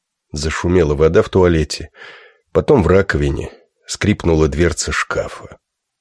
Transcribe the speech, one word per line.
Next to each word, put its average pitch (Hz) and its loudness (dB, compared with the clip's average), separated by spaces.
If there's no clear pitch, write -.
Зашумела 78 0
вода 80 4
в - -8
туалете, 85 0
потом 113 2
в 78 0
раковине, 80 0
скрипнула 80 0
дверца 76 -2
шкафа. - -8